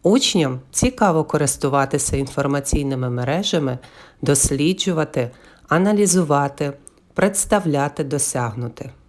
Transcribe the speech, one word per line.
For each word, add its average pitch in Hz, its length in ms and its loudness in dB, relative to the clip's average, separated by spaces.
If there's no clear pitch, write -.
Учням 170 560 2
цікаво 180 520 2
користуватися 139 920 0
інформаційними 139 920 -2
мережами, 131 720 -2
досліджувати, 147 1080 0
аналізувати, 165 1040 2
представляти 170 880 0
досягнуте. 123 880 -4